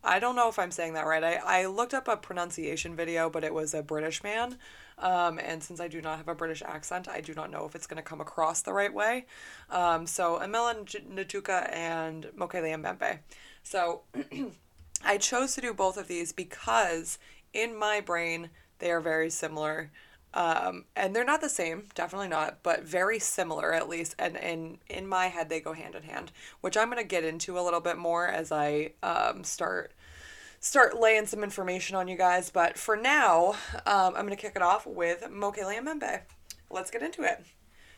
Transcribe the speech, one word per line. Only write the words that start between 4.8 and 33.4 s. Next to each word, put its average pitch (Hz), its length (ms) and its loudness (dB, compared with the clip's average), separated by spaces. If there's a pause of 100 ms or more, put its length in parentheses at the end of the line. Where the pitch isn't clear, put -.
Um, 175 400 2
and 160 240 -6
since 170 160 -14
I 175 80 -6
do 160 140 -8
not 160 160 -4
have 175 100 -8
a 170 80 -2
British 160 260 -4
accent, 180 460 -6
I 175 140 -6
do 156 120 -10
not 156 180 -8
know 156 140 -6
if 156 80 -12
it's 170 140 -12
gonna 160 140 -8
come 156 180 -12
across 160 420 0
the 190 120 -4
right 202 200 2
way. 226 320 0 (440)
Um, 170 360 4
so 170 340 2
Emela 226 360 0
Nj-, 202 320 -10
Natuka 190 680 -2
and 160 520 -4 (120)
Mokele 170 440 -2
Mbembe. - 380 -2 (440)
So 175 380 0 (520)
<clears throat> - 520 -8
I 202 120 4
chose 254 380 2
to 262 60 -6
do 240 120 -2
both 190 240 2
of 185 100 -8
these 170 260 -4
because 180 840 0 (360)
in 220 240 -2
my 208 240 0
brain, 170 480 -2 (300)
they 175 120 0
are 165 100 2
very 160 280 2
similar. 156 600 -4 (440)
Um, 180 500 2 (100)
and 196 200 0
they're 240 80 2
not 302 180 2
the 302 80 -4
same, 170 440 -4
definitely 190 340 -4
not, 156 360 -2
but 170 200 2
very 185 360 0
similar 160 520 0
at 165 160 2
least. 170 300 -6
And 170 180 -2
in, 165 440 -6 (100)
in 190 180 -8
my 185 200 2
head, 170 200 -4
they 160 120 -4
go 160 140 -8
hand 160 200 -12
in 160 80 -12
hand, - 300 -10 (300)
which 185 140 -4
I'm 220 140 4
gonna 240 140 -4
get 185 200 0
into 165 360 -4
a - 20 0
little 175 180 2
bit 170 200 -2
more 170 280 0
as 160 240 -2
I, 147 420 2 (100)
um, - 400 0
start, - 500 -4 (680)
start - 400 6
laying 220 280 6
some 214 160 -4
information 185 520 -4
on 185 120 0
you 185 100 -6
guys. 180 320 4
But 170 300 2
for 214 180 2
now, 214 560 6 (320)